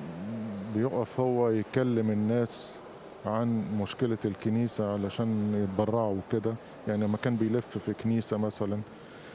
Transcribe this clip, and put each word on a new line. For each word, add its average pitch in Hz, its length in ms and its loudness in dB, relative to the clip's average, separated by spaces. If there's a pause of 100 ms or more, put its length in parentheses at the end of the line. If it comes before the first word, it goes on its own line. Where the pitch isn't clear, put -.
(760)
بيقف 120 460 0
هو 123 280 4
يكلم 113 640 2
الناس 110 680 0 (480)
عن 113 380 2 (160)
مشكلة 113 440 0
الكنيسة 110 680 0
علشان 104 640 0 (100)
يتبرعوا 104 560 2 (120)
كده. 113 220 2 (340)
يعني 107 160 2
لما 104 180 2
كان 120 140 2
بيلف 113 420 0
في 107 140 -4
كنيسة 113 440 0
مثلا، 104 440 0 (540)